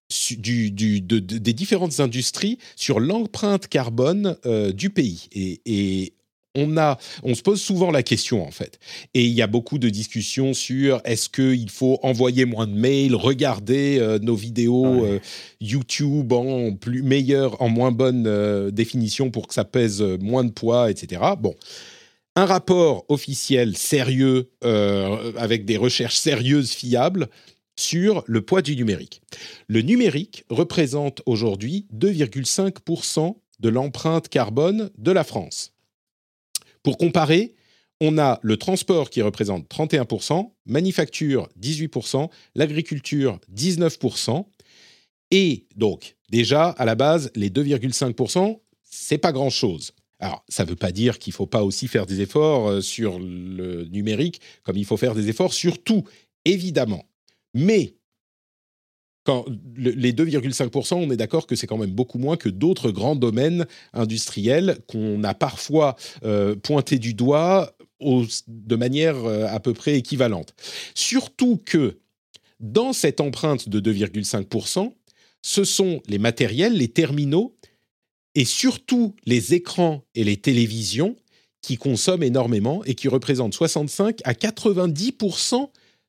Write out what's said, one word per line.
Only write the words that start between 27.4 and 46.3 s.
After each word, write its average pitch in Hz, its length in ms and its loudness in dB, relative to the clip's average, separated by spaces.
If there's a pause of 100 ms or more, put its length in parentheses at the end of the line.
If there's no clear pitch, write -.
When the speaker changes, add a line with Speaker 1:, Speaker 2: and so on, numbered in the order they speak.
Speaker 1:
sur 180 480 0
le 113 140 2
poids 185 200 2
du 143 140 -2
numérique. 107 460 -4 (480)
Le 113 140 4
numérique 190 640 2
représente 143 760 0
aujourd'hui 117 640 -2
deux 117 180 0
virgule 139 360 -2
cinq 196 360 -2
pour - 240 -6
cent 165 360 -2 (200)
de 113 80 2
l'empreinte 143 580 0
carbone 160 720 0
de 117 160 0
la 170 100 4
France. - 480 -8 (1120)
Pour 143 140 0
comparer, 170 560 4 (460)
on 156 180 2
a 139 240 4
le 107 160 2
transport 180 540 0
qui 120 100 0
représente 101 480 -2
trente 156 240 -2
et 151 60 4
un 123 60 0
pour 107 180 -4
cent, 190 320 -2 (100)
manufacture 147 880 0
dix-huit 147 340 -6
pour - 180 -6
cent, 143 240 -2 (240)
l'agriculture 147 840 -2 (100)
dix-neuf 160 500 -2
pour 123 180 -2
cent. 147 320 -4 (800)
Et 180 460 2
donc, 101 400 -2 (160)